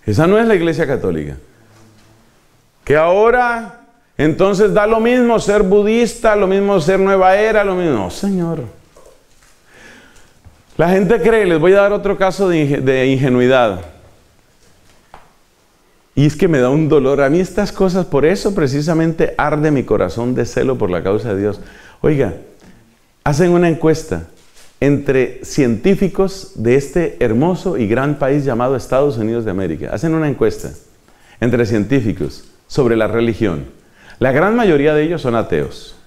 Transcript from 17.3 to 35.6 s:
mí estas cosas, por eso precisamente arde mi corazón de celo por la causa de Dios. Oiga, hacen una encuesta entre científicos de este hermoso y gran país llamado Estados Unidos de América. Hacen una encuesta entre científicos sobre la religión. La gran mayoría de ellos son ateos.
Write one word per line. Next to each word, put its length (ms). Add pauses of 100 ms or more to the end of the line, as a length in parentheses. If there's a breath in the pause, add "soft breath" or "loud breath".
mí 100
estas 300
cosas, 360
por 200
eso 280
precisamente 840
arde 320
mi 140
corazón 500
de 100
celo 320
por 140
la 120
causa 320
de 60
Dios. 200 (400 loud breath)
Oiga, 340 (880 soft breath)
hacen 280
una 160
encuesta 560 (560 soft breath)
entre 640
científicos 1120
de 180
este 500
hermoso 520
y 100
gran 320
país 260
llamado 320
Estados 420
Unidos 260
de 60
América. 420
Hacen 220
una 140
encuesta 440 (680 soft breath)
entre 240
científicos 840 (160)
sobre 300
la 100
religión. 600 (520 loud breath)
La 140
gran 240
mayoría 380
de 80
ellos 200
son 120
ateos. 640 (100)